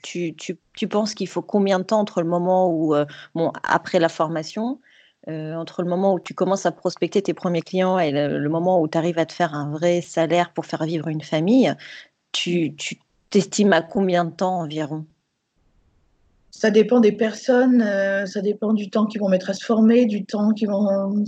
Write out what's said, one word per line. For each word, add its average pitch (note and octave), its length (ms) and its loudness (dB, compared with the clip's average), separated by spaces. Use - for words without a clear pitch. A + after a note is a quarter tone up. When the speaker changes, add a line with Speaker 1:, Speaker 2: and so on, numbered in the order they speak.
Speaker 1:
Tu, E3+ 320 -6
tu, E3 240 -10
tu G3+ 140 -6
penses G#3+ 260 -2
qu'il F#3 140 -6
faut - 140 -6
combien G3 360 2
de F#3 60 -2
temps G#3+ 160 2
entre G3 220 -2
le E3 60 -2
moment F3+ 440 2
où, D#3 220 0
euh, D3 100 2
bon, E3 180 -2
après - 380 0
la E3 80 2
formation, E3 720 -6
euh, D#3 260 -8
entre E3 280 -8
le F3 60 -2
moment F#3+ 260 2
où F3 60 -2
tu - 140 -14
commences F#3+ 320 0
à E3 60 0
prospecter F3+ 500 -2
tes F3 120 -2
premiers F3 280 -2
clients F#3 360 0
et D#3 120 2
le, D3 280 0
le D3 100 -2
moment F3 320 2
où D#3 80 0
t'arrives E3 300 -2
à D#3+ 80 0
te - 80 -16
faire D#3+ 200 -2
un D3 160 -6
vrai F3 300 0
salaire E3+ 540 0
pour E3 120 -6
faire D#3 180 -6
vivre D#3+ 240 -4
une D#3 140 -6
famille, F#3 500 2
tu, E3+ 440 -2
tu, - 220 -12
T'estimes G#3 420 2
à E3 100 4
combien F3 420 0
de E3 60 -6
temps F#3 300 -2
environ ? D#3 440 -6
Speaker 2:
Ça - 200 0
dépend G#3+ 300 6
des G#3 120 6
personnes, B3 680 2
euh, G3 460 0
ça G3 140 -6
dépend G#3 320 -2
du G#3 180 -2
temps A3 160 0
qu'ils G#3 140 -6
vont G3+ 80 -2
mettre F#3 220 0
à G3 40 -2
se - 100 -14
former, A#3 420 4
du G#3 180 -2
temps G#3 260 0
qu'ils G#3+ 180 0
vont, G3 600 0